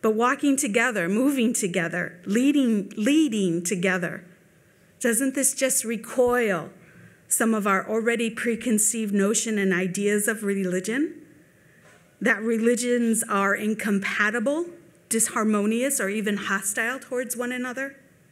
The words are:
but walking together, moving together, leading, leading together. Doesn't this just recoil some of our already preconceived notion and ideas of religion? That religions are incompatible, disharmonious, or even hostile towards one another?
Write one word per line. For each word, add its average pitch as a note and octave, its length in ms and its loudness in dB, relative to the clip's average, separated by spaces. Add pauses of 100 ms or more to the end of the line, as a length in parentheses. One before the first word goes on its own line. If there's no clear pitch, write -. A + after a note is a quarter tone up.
but A3 80 2
walking C4 460 2
together, A3+ 520 0
moving B3+ 440 2
together, F3 720 -4
leading, A#3+ 720 2
leading G#3+ 680 2
together. F3+ 600 -2 (760)
Doesn't B3+ 380 0
this - 180 0
just C4 300 0
recoil A#3 840 0 (580)
some A3+ 260 2
of G#3 100 -2
our G3 240 0
already A3+ 400 0
preconceived A3+ 840 0
notion G#3 420 2
and G3 160 2
ideas G3+ 540 0
of A3 160 -2
religion? G3 720 -2 (1040)
That G#3+ 220 0
religions A#3 800 2
are G3 320 0
incompatible, G#3+ 1120 -2 (420)
disharmonious, A3 920 0
or F#3+ 80 -2
even G#3 280 -2
hostile G#3+ 640 -4
towards B3 380 -6
one B3 160 -4
another? B3+ 440 -6 (360)